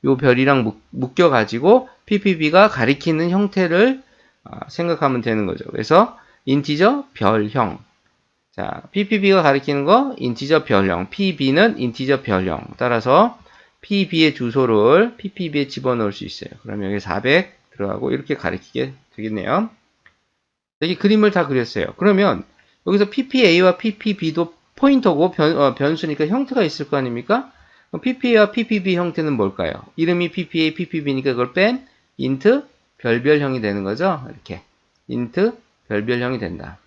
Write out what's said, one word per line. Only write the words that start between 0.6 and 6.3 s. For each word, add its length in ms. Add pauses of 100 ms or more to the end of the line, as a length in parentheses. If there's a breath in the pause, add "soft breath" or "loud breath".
묶-, 280
묶여가지고 960 (160 loud breath)
피피비가 640
가리키는 640
형태를, 720 (420 soft breath)
아, 240
생각하면 540
되는 240
거죠. 240
그래서 480 (260 loud breath)